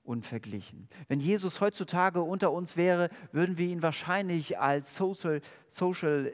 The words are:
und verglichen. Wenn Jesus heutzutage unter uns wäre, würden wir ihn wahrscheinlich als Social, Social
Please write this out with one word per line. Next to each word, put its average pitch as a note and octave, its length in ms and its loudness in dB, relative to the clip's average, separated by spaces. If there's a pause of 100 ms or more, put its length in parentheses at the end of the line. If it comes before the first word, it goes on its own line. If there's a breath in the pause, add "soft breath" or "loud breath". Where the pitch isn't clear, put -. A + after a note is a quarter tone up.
und A#2+ 240 -6
verglichen. G#2+ 600 -10 (180 loud breath)
Wenn C#3 140 0
Jesus F#3 400 0
heutzutage F3+ 600 2
unter F3+ 280 2
uns E3+ 260 -4
wäre, F3 320 4 (220 loud breath)
würden F3 260 2
wir F3 120 2
ihn F3 140 -4
wahrscheinlich F3 760 0
als C#3+ 380 0
Social, F3+ 460 -2 (260 loud breath)
Social D#3 640 0